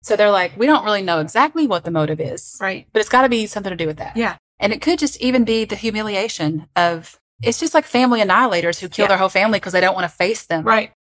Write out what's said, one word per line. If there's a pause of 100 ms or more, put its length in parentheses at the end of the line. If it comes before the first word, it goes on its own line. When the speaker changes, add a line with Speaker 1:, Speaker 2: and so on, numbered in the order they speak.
Speaker 1:
So
they're
like,
"We
don't
really
know
exactly
what
the
motive
is,
Speaker 2:
Right.
Speaker 1:
but
it's
gotta
be
something
to
do
with
that."
Speaker 2:
Yeah. (220)
Speaker 1:
And
it
could
just
even
be
the
humiliation
of, (240)
it's
just
like
family
annihilators
who
kill
Speaker 2:
Yeah.
Speaker 1:
their
whole
family
'cause
they
don't
wanna
face
them.
Speaker 2:
Right. (120)